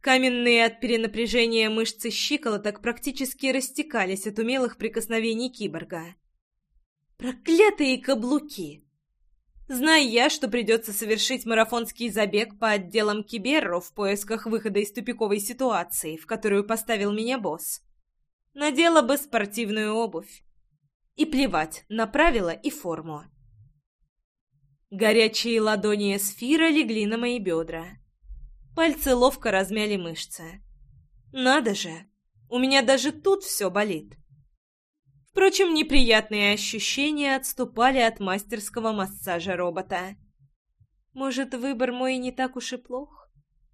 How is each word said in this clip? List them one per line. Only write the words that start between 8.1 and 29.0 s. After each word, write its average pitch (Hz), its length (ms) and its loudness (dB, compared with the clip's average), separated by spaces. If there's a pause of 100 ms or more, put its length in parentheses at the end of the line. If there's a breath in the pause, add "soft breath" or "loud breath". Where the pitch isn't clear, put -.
Зная 294 340 4
я, 240 280 4
что - 180 -4
придётся 226 460 0
совершить 220 540 -2
марафонский 226 640 0
забег 208 480 -2
по 226 100 0
отделам 208 540 0
Киберро 226 560 0
в - 140 -14
поисках 202 520 -4
выхода 220 320 -2
из 208 140 -2
тупиковой 220 480 -2
ситуации, 196 760 -4
в - 100 -18
которую 208 400 0
поставил 214 440 -2
меня 226 280 -2
босс, 165 420 -8 (720)
надела 302 480 4
бы 269 160 2
спортивную 214 760 -4
обувь. 214 520 -6 (720)
И 302 100 2
плевать 208 640 -2
на 220 160 -2
правила 233 460 2
и 220 180 -4
форму. 160 540 -8 (1700)
Горячие 220 680 2
ладони 208 540 0
Эсфира 285 540 0
легли 226 380 2
на 220 100 -2
мои 240 220 -2
бёдра. 165 460 -4 (880)
Пальцы 302 400 2